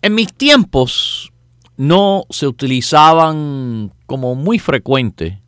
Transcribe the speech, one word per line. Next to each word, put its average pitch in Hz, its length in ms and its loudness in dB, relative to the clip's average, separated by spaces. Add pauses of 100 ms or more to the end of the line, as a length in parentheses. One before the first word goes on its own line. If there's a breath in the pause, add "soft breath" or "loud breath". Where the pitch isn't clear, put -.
En 208 140 0
mis 220 180 -2
tiempos - 960 0 (460)
no 190 520 2
se - 160 -6
utilizaban 139 1500 0 (120)
como 127 300 -6
muy 180 240 -2
frecuente 113 880 -4